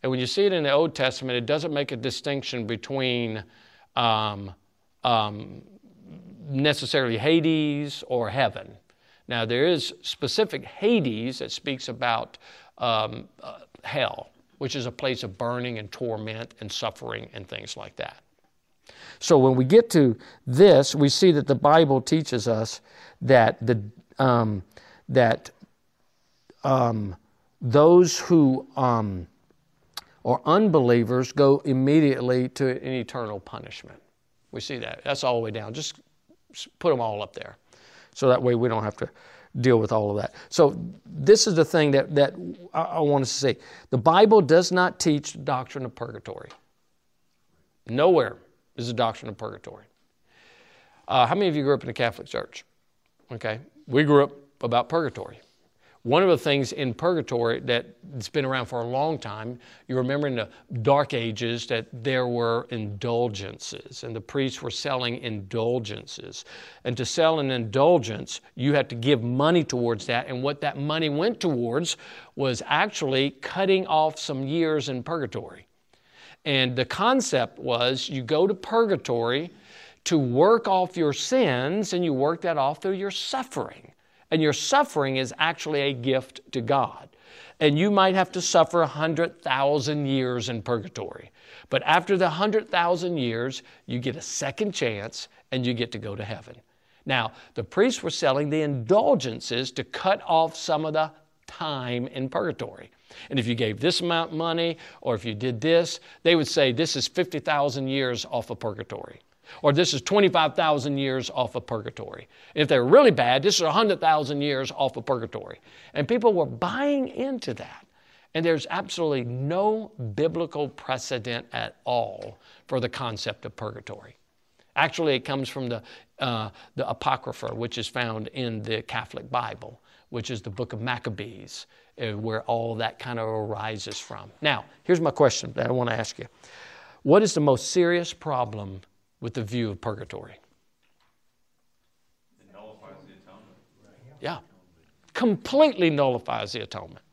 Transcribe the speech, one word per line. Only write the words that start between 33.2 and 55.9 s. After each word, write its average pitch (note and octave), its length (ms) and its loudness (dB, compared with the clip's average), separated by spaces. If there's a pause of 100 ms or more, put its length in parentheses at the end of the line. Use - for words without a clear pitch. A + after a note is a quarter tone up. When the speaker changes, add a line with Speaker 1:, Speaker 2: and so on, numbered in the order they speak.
Speaker 1:
punishment. - 600 -16 (500)
We B2 100 -10
see C3+ 180 -10
that. A2+ 260 -12
That's C#3 200 -4
all B2 120 2
the A#2 40 0
way A2+ 100 -6
down. G#2+ 220 -10
Just D3+ 220 -10 (580)
s-, - 160 -16 (100)
put E3+ 140 2
'em B2+ 80 0
all G#2+ 220 -4
up F#2+ 100 -12
there. - 240 -14 (580)
So C3+ 140 2
that B2+ 140 4
way B2 120 2
we A#2+ 140 0
don't A2 140 0
have G#2 160 -6
to - 100 -6 (540)
deal B2 160 6
with G#2+ 140 0
all G#2 180 2
of G2+ 80 -2
that. - 160 -6 (160)
So - 280 6 (280)
this E3 400 6
is G3+ 80 2
the D#3 100 6
thing D3+ 280 4
that, C#3 220 2
that C#3+ 200 4 (400)
I, E3 80 -2
I E3 180 -4
want D3 220 2
us B2 100 -4
to - 60 -6
see. C3+ 180 0 (320)
The C3 100 0
Bible G3 440 8
does E3 280 6
not F3+ 300 0
teach D3 320 0
the E3 60 -14
doctrine C3+ 480 -6
of A#2+ 80 -10
purgatory. - 560 -12 (1400)
Nowhere C3+ 500 4 (400)
is A#2+ 120 -6
the B2 40 -6
doctrine A#2 380 -2
of G2+ 80 -14
purgatory. G2+ 480 -14 (1200)
Uh, B2+ 180 4
how C3+ 80 0
many G3 140 2
of D3+ 80 0
you D3+ 60 0
grew C#3 120 4
up - 80 -4
in - 60 -10
a A#2 60 -8
Catholic A#2 320 -4
church? - 380 -8 (680)
Okay. A2 260 -6 (280)
We C#3+ 180 4
grew C#3+ 200 6
up C#3+ 80 -6 (280)
about A#2+ 300 0
purgatory. - 500 -4 (640)